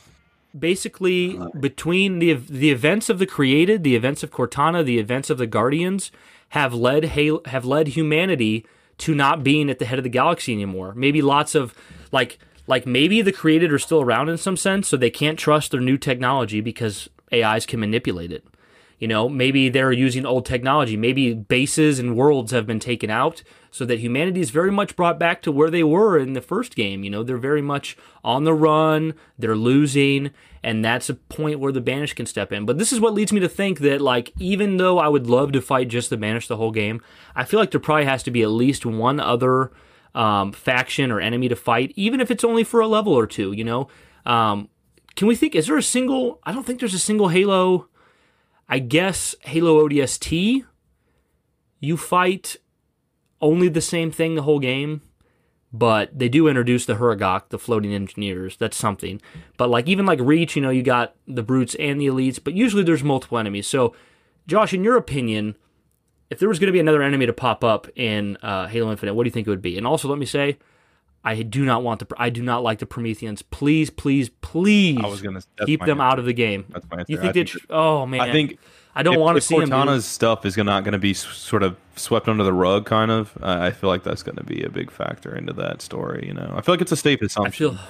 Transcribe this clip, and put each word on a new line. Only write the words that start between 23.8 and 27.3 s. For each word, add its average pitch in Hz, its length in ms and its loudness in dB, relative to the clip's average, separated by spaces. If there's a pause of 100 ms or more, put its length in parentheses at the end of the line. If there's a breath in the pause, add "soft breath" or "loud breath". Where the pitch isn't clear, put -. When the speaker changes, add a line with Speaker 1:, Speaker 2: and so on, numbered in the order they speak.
Speaker 1:
that 120 120 0
humanity 143 420 -2
is 156 100 -2
very 170 200 2
much 202 240 -2
brought 170 240 0
back 170 240 0
to 165 80 -2
where 151 200 4
they 170 120 2
were 175 340 6
in 135 180 0
the 127 60 -4
first 208 360 -6
game. 98 260 -2
You 101 80 -6
know, 104 140 -4
they're 127 120 -4